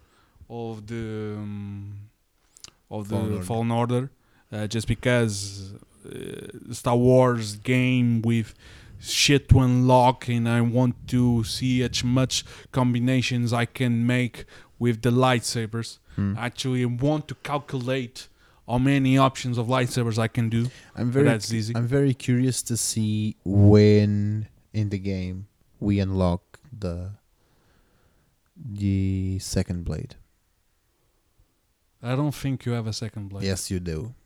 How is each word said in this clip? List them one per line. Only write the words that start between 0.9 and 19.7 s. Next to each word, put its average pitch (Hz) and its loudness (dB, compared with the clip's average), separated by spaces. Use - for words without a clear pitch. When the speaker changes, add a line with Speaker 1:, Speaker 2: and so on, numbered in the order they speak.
Speaker 1:
um, 101 -10
of 104 -10
the 107 -4
Speaker 2:
Fallen 107 -2
Order. 95 -6
Speaker 1:
Fallen 117 -2
Order, 123 0
uh, 107 -6
just 110 -4
because, 101 0
uh, - -14
Star 120 0
Wars 123 4
game 127 2
with 113 0
shit - 0
to 135 10
unlock, 127 4
and 117 0
I 120 2
want 123 0
to 120 2
see 127 -2
as - -4
much 127 0
combinations 123 0
I 117 0
can 120 0
make 123 -2
with 117 0
the 120 2
lightsabers. 117 -2
Speaker 2:
Hmm. 101 -2
Speaker 1:
I 117 -6
actually 127 -2
want 139 -2
to 131 -12
calculate 131 -6
how 120 -2
many 135 4
options 127 2
of 117 -2
lightsabers 120 0